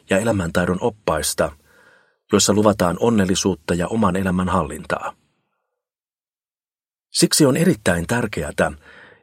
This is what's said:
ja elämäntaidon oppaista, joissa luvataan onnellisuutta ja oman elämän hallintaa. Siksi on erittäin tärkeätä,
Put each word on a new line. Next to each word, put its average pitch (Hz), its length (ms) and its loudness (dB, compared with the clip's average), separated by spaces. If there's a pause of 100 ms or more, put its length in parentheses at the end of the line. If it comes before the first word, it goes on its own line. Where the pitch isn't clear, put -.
(100)
ja 95 80 2
elämäntaidon 92 600 0
oppaista, 82 720 -2 (800)
joissa 104 200 4
luvataan 98 480 2
onnellisuutta 98 720 0
ja 85 140 -4
oman 104 280 0
elämän 92 320 0
hallintaa. - 640 -4 (2000)
Siksi - 340 2
on 127 100 2
erittäin 92 500 0
tärkeätä, 87 680 -4 (500)